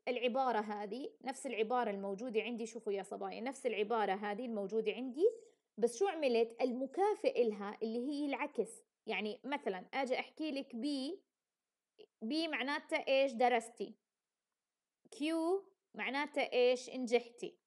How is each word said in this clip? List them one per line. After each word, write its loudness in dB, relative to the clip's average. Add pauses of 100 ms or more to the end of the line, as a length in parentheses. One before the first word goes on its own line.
العبارة 2
هذه، -6
نفس -8
العبارة 2
الموجودة -2
عندي، -4
شوفوا -6
يا -2
صبايا، -6
نفس -6
العبارة 2
هذه -2
الموجودة 0
عندي، 2 (480)
بس 2
شو 4
عملت؟ 2
المكافئ 2
إلها 0
اللي -2
هي -2
العكس. -2 (240)
يعني -4
مثلًا -4
أجي 0
أحكي -6
لك -6
B، -2 (1080)
B 0
معناتها -2
إيش؟ 4
درستي. 0 (1200)
Q -4 (680)
معناتها -2
إيش؟ 4
نجحتي. -2